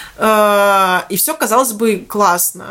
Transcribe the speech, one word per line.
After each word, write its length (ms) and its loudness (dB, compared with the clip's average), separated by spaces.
Э, 840 2
и 60 -4
все, 180 -2
казалось 380 0
бы, 260 -2
классно. 640 0